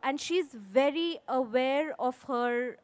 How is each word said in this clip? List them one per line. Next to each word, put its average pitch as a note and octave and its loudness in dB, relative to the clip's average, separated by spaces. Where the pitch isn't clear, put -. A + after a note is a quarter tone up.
and C#4 -2
she's E4+ -2
very C#4 0
aware C4 0
of B3+ -2
her, A#3+ 0